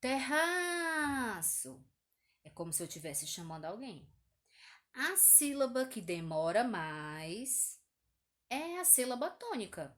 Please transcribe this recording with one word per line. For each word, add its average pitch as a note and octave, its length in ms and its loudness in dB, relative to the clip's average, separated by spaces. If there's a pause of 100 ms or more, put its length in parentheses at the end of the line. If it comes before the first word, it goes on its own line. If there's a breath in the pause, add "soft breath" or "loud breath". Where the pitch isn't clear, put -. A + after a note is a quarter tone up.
terraço. D4 1800 0 (600)
É D3+ 60 -18
como E3+ 220 -6
se E3 100 0
eu E3 60 -6
tivesse D3+ 380 -8
chamando D#3+ 380 -10
alguém. G3+ 440 -10 (840 loud breath)
A D#4 240 -2
sílaba C4+ 680 6
que B3+ 160 -6
demora E3 640 0
mais D#3+ 1120 -4 (680)
é E4 300 -4
a F4+ 60 -4
sílaba B3+ 460 4
tônica, G3+ 680 -6